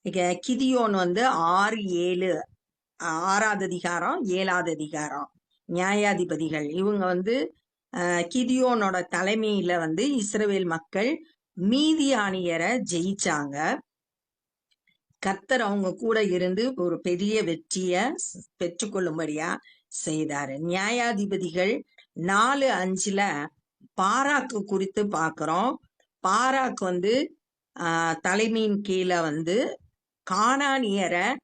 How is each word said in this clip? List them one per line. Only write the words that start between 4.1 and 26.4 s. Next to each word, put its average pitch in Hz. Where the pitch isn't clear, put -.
ஏழாவது 185
அதிகாரம் 151
நியாயாதிபதிகள். 175
இவங்க 190
வந்து, 185
அஹ், 175
கிதியோனோட 240
தலைமையில 190
வந்து 165
இஸ்ரவேல் 202
மக்கள் 190
மீதியானியரை 214
ஜெயிச்சாங்க. 170
கர்த்தர் 196
அவங்க 202
கூட 226
இருந்து 185
ஒரு 170
பெரிய 202
வெற்றிய 185
ஸ்-, -
பெற்றுக்கொள்ளும்படியா 170
செய்தாரு. 143
நியாயாதிபதிகள் 196
நாலு 233
அஞ்சுல 190
பாராக்கு 254
குறித்து 196
பார்க்கிறோம். 165
பாராக் 254